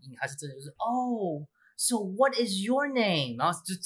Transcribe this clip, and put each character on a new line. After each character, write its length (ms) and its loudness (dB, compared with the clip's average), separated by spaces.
应， 160 -18
他 100 -6
是 100 -8
真 120 -10
的 60 -12
就 80 -16
是， 160 -14
“Oh, 640 -2
so 200 2
what 180 6
is 300 0
your 220 2
name？” 500 2
然 140 2
后 20 2
就， 80 -4